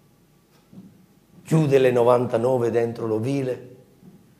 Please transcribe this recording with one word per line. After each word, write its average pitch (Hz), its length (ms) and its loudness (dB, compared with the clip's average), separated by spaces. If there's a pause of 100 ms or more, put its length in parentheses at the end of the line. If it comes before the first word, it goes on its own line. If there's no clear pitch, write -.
(1400)
Chiude 151 340 2
le 127 140 2
novantanove 120 800 2
dentro 117 340 -4
l'ovile 123 680 -6 (640)